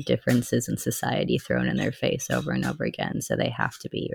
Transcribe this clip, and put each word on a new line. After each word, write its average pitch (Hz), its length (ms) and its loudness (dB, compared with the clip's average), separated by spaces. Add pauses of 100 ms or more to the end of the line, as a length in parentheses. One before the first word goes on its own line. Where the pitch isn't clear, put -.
differences 120 640 2
in 120 80 0
society 123 640 0
thrown 123 280 0
in 123 100 0
their - 160 0
face - 380 -2
over 147 220 0
and 127 140 0
over - 180 -2
again. - 380 -2
So - 140 -2
they - 140 0
have - 280 -4
to - 120 -10
be, - 240 -4